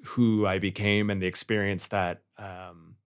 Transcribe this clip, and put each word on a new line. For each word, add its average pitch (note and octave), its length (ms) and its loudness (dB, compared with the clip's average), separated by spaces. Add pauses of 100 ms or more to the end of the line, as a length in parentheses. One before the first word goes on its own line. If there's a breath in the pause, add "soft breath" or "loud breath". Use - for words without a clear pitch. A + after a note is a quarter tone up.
who A2 420 4
I F#2+ 120 2
became G#2 520 2
and G2 120 -2
the F#2 60 0
experience G2+ 600 -2
that, F2+ 340 -2 (160)
um, F2+ 680 -16